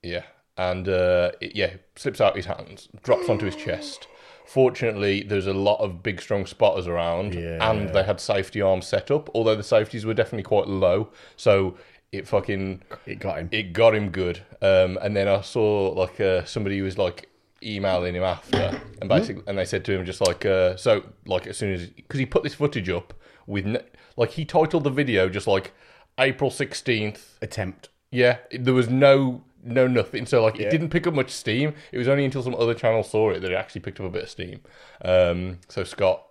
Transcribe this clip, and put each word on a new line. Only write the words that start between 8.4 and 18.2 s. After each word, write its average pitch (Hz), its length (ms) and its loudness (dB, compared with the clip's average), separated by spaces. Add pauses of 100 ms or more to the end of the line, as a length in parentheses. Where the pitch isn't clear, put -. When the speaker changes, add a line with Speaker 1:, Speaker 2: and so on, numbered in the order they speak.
Speaker 1:
arms 95 260 2
set - 240 -2
up, 151 240 0
although 110 220 2
the 104 60 -8
safeties 107 440 0
were 110 80 -2
definitely 110 300 0
quite 101 240 2
low. 95 400 2 (280)
So 98 400 2 (360)
it 95 160 -10
fucking 95 540 -2 (240)
Speaker 2:
It 101 120 -12
got 95 200 -6
him. 82 120 -8
Speaker 1:
it 104 220 -4
got 110 220 6
him 104 160 -2
good. 87 320 -4 (200)
Um, 92 400 6
and 104 140 -2
then 98 100 2
I 98 140 2
saw, 104 520 0
like, 92 280 -2
uh, 92 240 2
somebody 98 380 -4
was, 95 160 -4
like, 90 300 -2 (340)
emailing 95 520 -2
him 90 80 -2